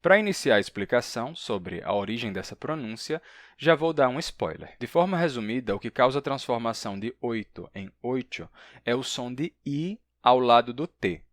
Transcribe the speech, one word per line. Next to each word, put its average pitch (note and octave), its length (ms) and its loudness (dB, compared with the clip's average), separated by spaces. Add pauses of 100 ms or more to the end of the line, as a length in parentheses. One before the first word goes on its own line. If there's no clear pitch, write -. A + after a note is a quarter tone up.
Para F#3 180 6
iniciar F#3+ 380 2
a G#2 40 8
explicação A#2+ 720 -2
sobre F#2 480 -6
a E2+ 100 -4
origem G#2 400 -2
dessa F#2 240 -8
pronúncia, D3+ 680 -8 (340)
já D#3+ 180 4
vou D#3+ 180 2
dar C#3+ 160 4
um B2+ 100 0
spoiler. - 600 -6
De A#2 80 -8
forma F3+ 300 2
resumida, A#2+ 600 -2
o - 20 -6
que A2+ 120 -8
causa C3 280 4
a C#3 40 -2
transformação A#2 760 -4
de A2 220 -6
oito A2 540 -6
em G2 160 -12 (120)
oito B2+ 460 -6 (360)
é A#2+ 100 0
o B2+ 80 0
som B2 300 -8
de C#3+ 200 -6 (120)
i D#3 360 -4 (220)
ao B2+ 180 6
lado A#2+ 320 6
do C3 140 -6
T. F2 360 -4 (100)